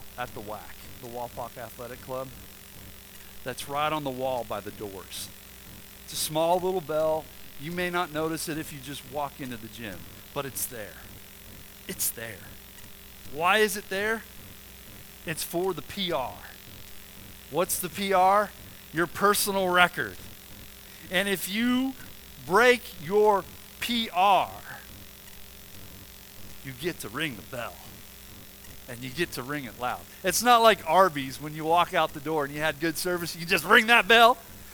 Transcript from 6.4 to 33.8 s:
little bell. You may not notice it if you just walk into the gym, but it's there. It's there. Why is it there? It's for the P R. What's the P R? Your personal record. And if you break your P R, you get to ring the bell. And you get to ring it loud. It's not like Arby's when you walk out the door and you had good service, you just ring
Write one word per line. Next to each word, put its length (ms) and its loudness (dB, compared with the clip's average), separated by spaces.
little 220 0
bell. 440 0
You 120 -8
may 200 -2
not 200 0
notice 380 -2
it 80 -2
if 160 -8
you 60 -10
just 320 -12
walk 280 -6
into 180 -8
the 100 -12
gym, 320 -10
but 120 -4
it's 200 -6
there. 320 -12
It's 180 -2
there. 380 -10
Why 240 4
is 180 6
it 140 -8
there? 340 -2
It's 180 -4
for 300 0
the 80 -6
P 280 -6
R. 280 -2
What's 300 0
the 100 -4
P 240 0
R? 360 6
Your 140 2
personal 600 4
record. 480 6
And 160 2
if 220 0
you 460 2
break 340 8
your 400 6
P 320 -2
R, 360 6
you 160 -12
get 220 -4
to 80 -8
ring 260 -4
the 60 -12
bell. 220 -8
And 120 -10
you 100 -8
get 240 -4
to 100 -6
ring 220 -6
it 120 -12
loud. 220 -2
It's 180 2
not 200 8
like 280 6
Arby's 520 6
when 120 -8
you 120 -6
walk 280 4
out 200 2
the 80 -8
door 240 0
and 80 -8
you 80 -4
had 180 0
good 180 0
service, 380 -2
you 100 -10
just 200 0
ring 220 8